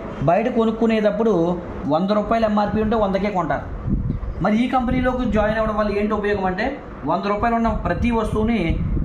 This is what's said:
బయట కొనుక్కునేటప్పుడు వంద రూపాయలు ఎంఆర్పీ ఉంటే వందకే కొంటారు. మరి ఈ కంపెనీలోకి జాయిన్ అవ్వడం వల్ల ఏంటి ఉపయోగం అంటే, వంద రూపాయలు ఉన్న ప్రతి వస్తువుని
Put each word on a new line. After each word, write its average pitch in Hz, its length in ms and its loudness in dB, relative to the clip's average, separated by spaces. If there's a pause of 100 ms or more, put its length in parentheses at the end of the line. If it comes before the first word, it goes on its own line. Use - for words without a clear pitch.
(240)
బయట 202 320 2
కొనుక్కునేటప్పుడు 214 1000 2 (300)
వంద 165 220 0
రూపాయలు 214 360 2
ఎంఆర్పీ 208 360 0
ఉంటే 214 140 0
వందకే 196 340 0
కొంటారు. 151 320 -2 (840)
మరి 214 220 2
ఈ 254 40 -2
కంపెనీలోకి 247 640 0
జాయిన్ 214 260 2
అవ్వడం 214 200 0
వల్ల 202 200 0
ఏంటి 208 160 0
ఉపయోగం 202 320 0
అంటే, 220 320 -2 (280)
వంద 185 220 -2
రూపాయలు 208 280 0
ఉన్న 226 140 2
ప్రతి - 420 0
వస్తువుని 214 680 0 (240)